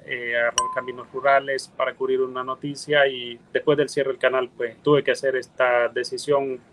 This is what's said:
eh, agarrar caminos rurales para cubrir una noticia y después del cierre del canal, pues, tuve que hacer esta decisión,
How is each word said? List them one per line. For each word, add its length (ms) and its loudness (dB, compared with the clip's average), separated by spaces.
eh, 300 -6
agarrar 400 0
caminos 380 -8
rurales 560 0
para 240 -4
cubrir 260 0
una 240 -4
noticia 640 0
y 320 -8
después 240 2
del 100 2
cierre 220 -2
del 100 -4
canal, 360 2
pues, 280 -6
tuve 200 4
que 80 2
hacer 260 0
esta 500 2
decisión, 720 -2